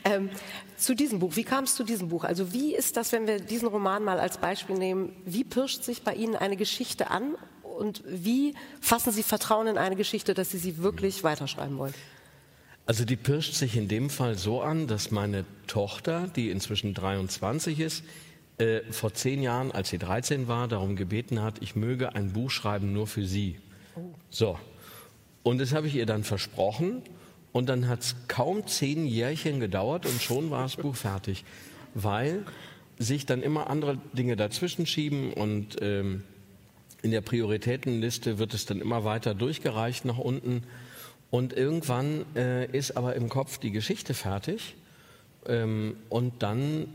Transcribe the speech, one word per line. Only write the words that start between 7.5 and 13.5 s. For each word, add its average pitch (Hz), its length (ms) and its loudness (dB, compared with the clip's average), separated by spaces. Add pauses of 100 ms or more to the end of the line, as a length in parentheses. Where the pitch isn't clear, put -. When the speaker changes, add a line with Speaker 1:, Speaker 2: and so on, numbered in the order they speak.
Speaker 1:
und - 460 -4
wie 247 480 2 (260)
fassen 233 320 4
Sie 214 80 2
Vertrauen 220 460 4
in 214 100 2
eine 190 180 4
Geschichte, 202 380 0
dass 185 160 0
Sie 190 80 -4
sie 170 220 -4
wirklich 190 440 0
weiterschreiben 143 540 0
wollen? 135 160 -4 (960)
Speaker 2:
Also 117 180 4
die 123 100 2
pirscht 147 380 2